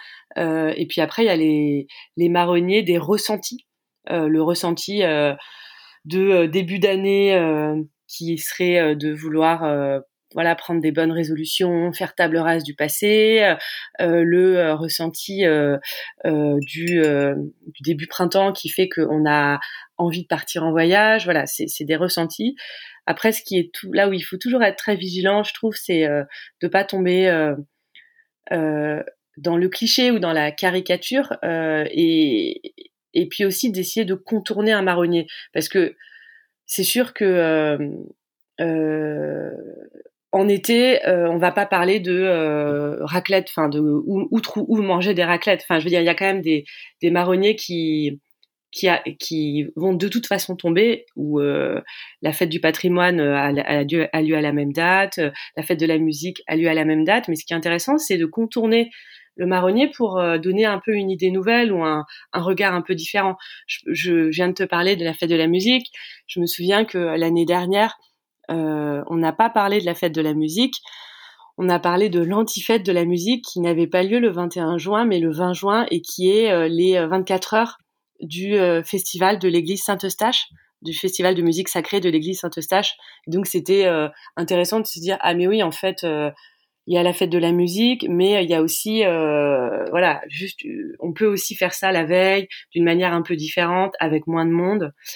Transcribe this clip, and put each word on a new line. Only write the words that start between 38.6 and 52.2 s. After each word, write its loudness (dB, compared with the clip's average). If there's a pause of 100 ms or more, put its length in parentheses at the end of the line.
euh, -2 (800)
en 4
été, 4
euh, 4
on 0
va 4
pas 0
parler 2
de, -2
euh, 0
raclette, 0
enfin 0
de -2
où, 0
où 2
trou-, -6
où 2
manger 0
des 2
raclettes. 0
Enfin, 0
je -2
veux -2
dire, 2
il 2
y 2
a 2
quand -2
même 0
des, 0 (340)
des 2
marronniers 2
qui, -4 (500)
qui -2
a, 2 (160)
qui -2 (100)
vont 0
de -2
toute -4
façon -4
tomber, 2 (100)
où, -2
euh, 0 (400)